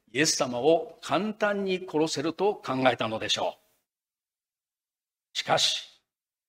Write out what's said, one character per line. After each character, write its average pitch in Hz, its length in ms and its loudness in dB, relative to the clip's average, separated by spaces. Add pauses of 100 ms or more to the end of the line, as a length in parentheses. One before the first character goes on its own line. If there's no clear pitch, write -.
(140)
イ 127 80 2
エ 156 40 4
ス 151 120 2
様 123 220 -2
を 165 420 2
簡 190 320 -2
単 202 300 0
に 185 260 -2
殺 156 180 2
せ 147 160 -4
る 156 100 -2
と 196 220 0
考 131 220 -6 (120)
え 120 80 0
た 120 100 -2
の 110 120 -4
で 107 100 -4
し - 80 0
ょ 92 200 -4 (1800)
う。 - 40 -10
し - 60 -4
か 156 140 2
し、 - 300 0 (600)